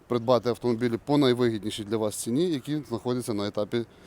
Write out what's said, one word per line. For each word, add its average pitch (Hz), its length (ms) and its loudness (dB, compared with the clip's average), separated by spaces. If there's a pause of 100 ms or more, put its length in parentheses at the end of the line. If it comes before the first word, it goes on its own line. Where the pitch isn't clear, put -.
придбати 120 420 2
автомобілі 117 560 0
по 147 120 2
найвигіднішій 117 680 2
для 104 140 -2
вас 107 180 -2
ціні, 143 340 -2
які 147 400 -4
знаходяться 120 440 -4
на 101 140 -2
етапі 107 380 -2 (220)